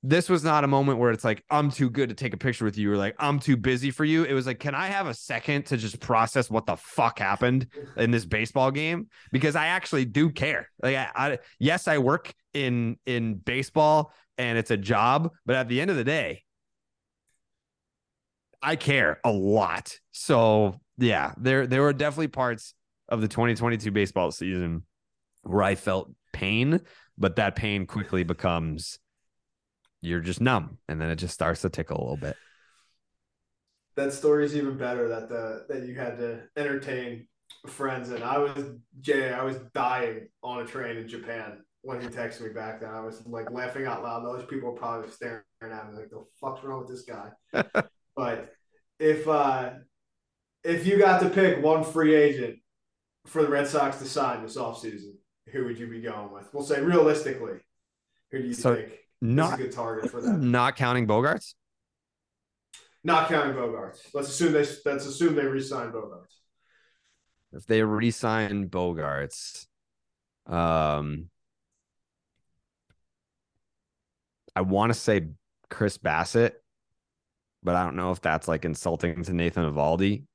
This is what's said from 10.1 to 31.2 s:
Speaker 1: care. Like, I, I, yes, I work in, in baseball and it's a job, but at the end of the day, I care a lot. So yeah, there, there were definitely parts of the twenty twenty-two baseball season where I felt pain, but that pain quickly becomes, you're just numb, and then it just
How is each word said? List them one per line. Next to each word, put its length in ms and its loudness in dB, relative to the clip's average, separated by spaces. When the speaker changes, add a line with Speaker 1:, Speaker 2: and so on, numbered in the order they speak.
Speaker 1:
care. 400 -4
Like, 140 0
I, 200 -2
I, 240 -2
yes, 280 2
I 100 4
work 360 2
in, 520 0
in 300 -2
baseball 800 2
and 200 0
it's 140 0
a 60 2
job, 540 4
but 100 2
at 120 0
the 140 0
end 80 0
of 80 0
the 60 0
day, 400 -2
I 140 0
care 480 2
a 80 4
lot. 680 2
So 680 4
yeah, 400 2
there, 300 2
there 140 2
were 120 4
definitely 360 -2
parts 440 -4
of 140 0
the 60 0
twenty 280 2
twenty-two 360 0
baseball 400 2
season 520 -4
where 200 2
I 120 4
felt 360 -4
pain, 480 0
but 180 2
that 200 2
pain 300 -2
quickly 380 -2
becomes, 760 -2
you're 200 -2
just 200 -4
numb, 380 0
and 100 -4
then 120 -2
it 60 -2
just 180 -6